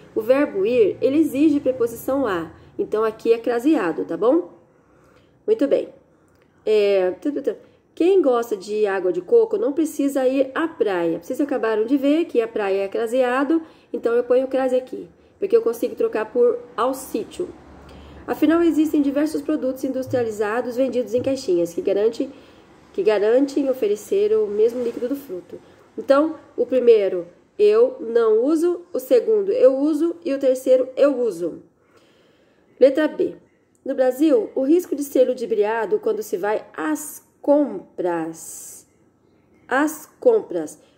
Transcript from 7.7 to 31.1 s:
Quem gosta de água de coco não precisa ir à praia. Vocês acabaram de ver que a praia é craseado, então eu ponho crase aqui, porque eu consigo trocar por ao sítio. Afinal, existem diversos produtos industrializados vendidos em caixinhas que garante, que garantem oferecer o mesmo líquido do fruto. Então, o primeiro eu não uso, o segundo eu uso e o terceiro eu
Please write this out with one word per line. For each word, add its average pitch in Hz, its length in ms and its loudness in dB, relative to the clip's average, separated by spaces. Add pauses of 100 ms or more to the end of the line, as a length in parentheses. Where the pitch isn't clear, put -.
Quem 370 260 2
gosta 233 360 0
de 208 320 -2
água 185 240 -2
de 175 80 -4
coco 220 360 4
não 233 160 -2
precisa 277 540 -2
ir 269 260 0
à 311 140 -4
praia. 175 560 -2
Vocês 262 180 -6
acabaram 220 460 -2
de 269 100 0
ver 285 280 2
que 277 180 -2
a 226 60 -2
praia 196 340 -2
é 196 60 -4
craseado, 254 760 0 (300)
então 233 220 -4
eu 240 100 0
ponho 254 240 2
crase 262 260 -2
aqui, 202 340 -4 (300)
porque 202 180 0
eu 226 60 4
consigo 233 320 -4
trocar 220 380 -4
por 240 260 2 (180)
ao 247 160 -2
sítio. - 560 -8 (800)
Afinal, 320 340 2
existem 311 400 2
diversos 285 400 0
produtos 262 440 -4
industrializados 240 880 -4
vendidos 240 400 -2
em 247 80 0
caixinhas 180 500 -2
que - 80 -8
garante, 208 480 0 (640)
que - 80 -6
garantem 247 680 2
oferecer 208 680 0
o 214 120 0
mesmo 226 340 0
líquido 233 260 -6
do 277 60 -4
fruto. 180 460 -14 (360)
Então, 294 380 2 (220)
o 247 100 -2
primeiro 202 640 4 (280)
eu 214 440 4
não 226 420 2
uso, 330 400 0 (100)
o - 60 -2
segundo 208 540 2
eu 254 240 4
uso 311 480 0
e 277 100 -2
o 277 60 -4
terceiro 262 560 2
eu 277 240 4